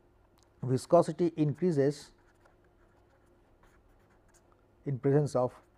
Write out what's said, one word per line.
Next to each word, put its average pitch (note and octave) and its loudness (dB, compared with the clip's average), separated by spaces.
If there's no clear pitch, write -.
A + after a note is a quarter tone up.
viscosity D#3+ 0
increases D3 -2
in C#3 -4
presence C#3 0
of B2+ -2